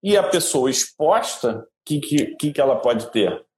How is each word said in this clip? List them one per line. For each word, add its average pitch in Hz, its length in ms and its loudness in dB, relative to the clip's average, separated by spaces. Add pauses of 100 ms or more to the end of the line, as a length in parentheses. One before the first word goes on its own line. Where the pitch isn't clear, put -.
e 202 140 2
a 190 60 4
pessoa 151 460 0
exposta, 131 960 -2 (180)
que, 147 160 -2
que, - 260 0 (100)
que 147 160 -4
que 143 80 -4
ela 135 160 4
pode 120 340 -2
ter? 95 340 0 (140)